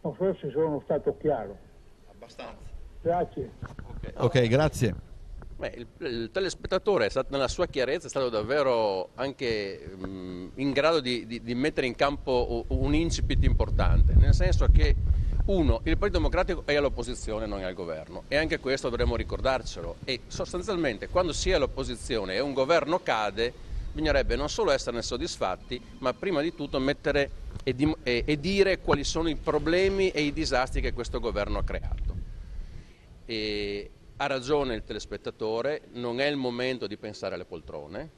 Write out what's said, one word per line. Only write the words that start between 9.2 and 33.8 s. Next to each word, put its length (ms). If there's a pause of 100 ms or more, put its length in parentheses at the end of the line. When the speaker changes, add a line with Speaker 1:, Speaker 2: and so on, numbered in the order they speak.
Speaker 3:
mm, 600
in 160
grado 280
di, 260
di, 160
di 120
mettere 320
in 80
campo 720
u-, 80
un 180
incipit 500
importante, 680
nel 200
senso 360
che, 240 (520)
uno, 380
il 120
Partito 220
Democratico 480
è 80
all'opposizione, 720
non 140
è 20
al 100
governo, 540
e 100
anche 220
questo 300
dovremmo 260
ricordarcelo, 920
e 220
sostanzialmente 840
quando 240
si 180
è 40
all'opposizione 800
e 60
un 120
governo 460
cade, 540 (400)
bisognerebbe 440
non 140
solo 220
esserne 280
soddisfatti, 800 (200)
ma 120
prima 300
di 120
tutto 260
mettere 500 (320)
e 120
dim-, 280
e, 240
e 140
dire 400
quali 240
sono 240
i 80
problemi 720
e 100
i 140
disastri 480
che 100
questo 260
governo 400
ha 60
creato. 500 (1120)
E 680 (280)